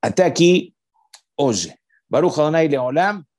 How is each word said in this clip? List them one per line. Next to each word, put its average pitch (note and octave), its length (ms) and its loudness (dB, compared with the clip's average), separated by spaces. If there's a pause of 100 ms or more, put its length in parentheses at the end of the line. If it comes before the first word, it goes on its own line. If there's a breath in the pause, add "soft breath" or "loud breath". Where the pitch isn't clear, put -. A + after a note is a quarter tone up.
Até F#3 220 0
aqui, F3 500 2 (600)
hoje. G#2+ 380 -4 (360)
Baruch D#3+ 280 0
Adonai D#3 300 0
Leolam. D3 560 -2 (140)